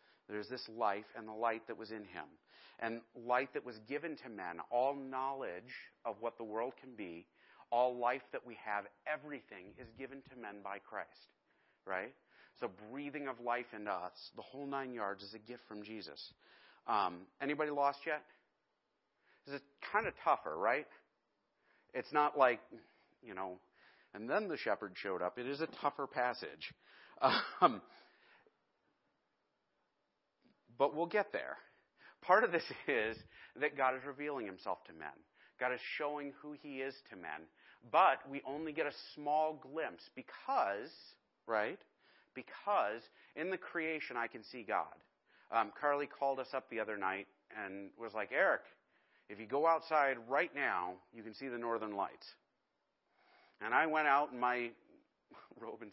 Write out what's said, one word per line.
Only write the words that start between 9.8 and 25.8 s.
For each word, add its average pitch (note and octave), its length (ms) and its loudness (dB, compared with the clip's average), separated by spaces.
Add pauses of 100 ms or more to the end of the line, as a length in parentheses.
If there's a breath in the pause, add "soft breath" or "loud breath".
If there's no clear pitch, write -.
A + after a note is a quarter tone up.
given C3 320 -10
to C3+ 60 -18
men G#2 260 -10
by G2 180 -6
Christ," - 480 -10 (560 soft breath)
right? G2 300 -2 (440 loud breath)
So A#2 120 -2 (200)
breathing C#3+ 380 -4
of A#2+ 120 -4
life A#2+ 320 0
into G#2 200 -2
us, F2+ 420 -6
the G#2+ 80 -10
whole C#3 240 -10
nine C3+ 280 -4
yards, G2+ 280 -4
is G2+ 120 -14
a A2+ 40 -12
gift A2+ 300 -14
from G#2 160 -10
Jesus. G2 480 -12 (540 loud breath)
Um, F#2 400 2 (140)
anybody D3 300 0
lost C#3+ 360 2
yet? D3+ 180 -2 (1200 soft breath)
This C#3+ 120 -8
is C#3 60 -12 (300)
kinda G#3 200 2 (120)
tougher, F#2 320 4
right? A#2+ 320 2 (1040 soft breath)
It's B2 180 -4
not D3 240 4
like, B2 240 8 (600 soft breath)
you A2+ 120 -12
know, F#2 260 -6 (520 soft breath)
"And G#2+ 160 -8
then G3 200 0
the D#3 80 -2
shepherd G2+ 400 -2
showed F#2 260 -2
up." F2+ 160 0
It A#2+ 80 -6
is C#3 140 -4
a D#3+ 80 0
tougher C#3+ 400 -2